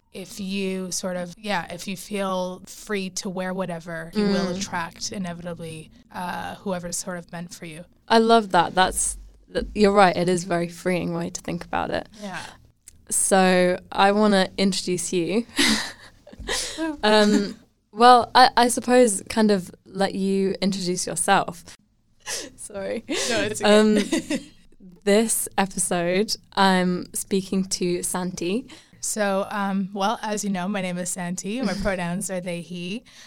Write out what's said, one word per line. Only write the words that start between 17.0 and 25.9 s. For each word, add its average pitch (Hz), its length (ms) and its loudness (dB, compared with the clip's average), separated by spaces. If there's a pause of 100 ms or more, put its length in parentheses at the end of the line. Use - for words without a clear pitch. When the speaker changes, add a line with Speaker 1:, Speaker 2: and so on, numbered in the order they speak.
Speaker 2:
Um, 208 520 4 (360)
well, 240 420 6
I, 254 240 8
I 240 120 6
suppose 240 600 2
kind 214 220 4
of 185 200 -2 (140)
let 190 300 -2
you 190 460 0
introduce 185 440 -2
yourself. - 720 0 (380)
<laughs> - 400 -10
Sorry. 208 520 -8
Speaker 1:
No, 277 340 -2
it's 208 200 -4
okay. 208 180 8
Speaker 2:
Um, 214 180 6 (520)
Speaker 1:
<laughs> - 540 -20
Speaker 2:
this 220 440 2 (100)
episode, 190 800 0 (180)